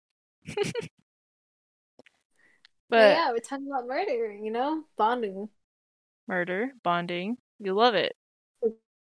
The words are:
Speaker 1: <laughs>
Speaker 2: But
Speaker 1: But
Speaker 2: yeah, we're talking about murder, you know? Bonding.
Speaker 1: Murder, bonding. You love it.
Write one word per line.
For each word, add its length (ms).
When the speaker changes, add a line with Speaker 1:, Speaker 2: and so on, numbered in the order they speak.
Speaker 1:
<laughs> 100
Speaker 2:
But 80
Speaker 1:
But 180
Speaker 2:
yeah, 160
we're 80
talking 320
about 160
murder, 460
you 180
know? 320
Bonding. 500
Speaker 1:
Murder, 460
bonding. 540
You 160
love 200
it. 180